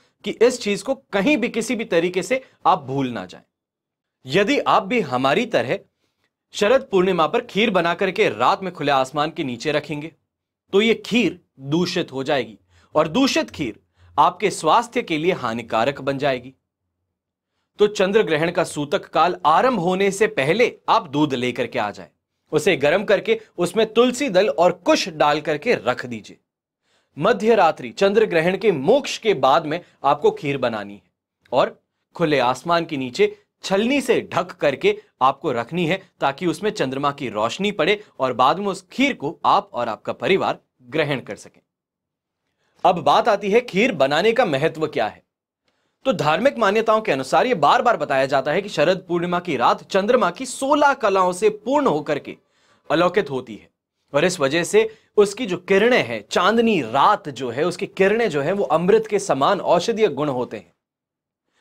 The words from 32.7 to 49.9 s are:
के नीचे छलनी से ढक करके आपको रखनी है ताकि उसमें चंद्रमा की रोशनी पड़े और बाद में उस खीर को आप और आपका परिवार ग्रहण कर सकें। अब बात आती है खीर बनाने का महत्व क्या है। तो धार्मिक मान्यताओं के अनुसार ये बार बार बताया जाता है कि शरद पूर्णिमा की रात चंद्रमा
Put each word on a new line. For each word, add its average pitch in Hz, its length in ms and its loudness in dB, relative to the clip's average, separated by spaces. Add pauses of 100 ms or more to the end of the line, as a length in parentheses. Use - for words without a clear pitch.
के 160 120 -8
नीचे 135 380 0 (280)
छलनी 226 380 0
से 190 220 0
ढक 180 280 -4
करके 165 440 0 (260)
आपको 135 300 0
रखनी 156 340 -4
है 185 160 -2 (200)
ताकि 143 240 -2
उसमें 175 260 -2
चंद्रमा 139 400 -2
की 139 180 -10
रोशनी 117 420 -2
पड़े 202 280 0 (200)
और 131 140 -2
बाद 135 260 2
में 202 80 -6
उस 185 240 -8
खीर 262 220 0
को - 320 -8
आप 165 280 2
और 117 160 -4
आपका 107 240 -8
परिवार 131 460 -2 (240)
ग्रहण 143 380 -4
कर 113 140 -14
सकें। - 260 -20 (1200)
अब 175 180 2
बात 175 260 2
आती 208 240 0
है 233 100 6
खीर 240 320 0
बनाने 151 380 2
का 233 140 2
महत्व 156 420 -2
क्या 120 200 -2
है। - 160 -14 (840)
तो 262 80 2
धार्मिक 180 440 0
मान्यताओं 220 440 2
के 214 100 -2
अनुसार 160 360 0
ये 254 100 0
बार 156 240 4
बार 220 160 2
बताया 143 280 0
जाता 135 260 0
है 180 100 0
कि - 80 -14
शरद 175 380 0
पूर्णिमा 175 320 -2
की 175 180 -4
रात 156 280 2
चंद्रमा 208 460 2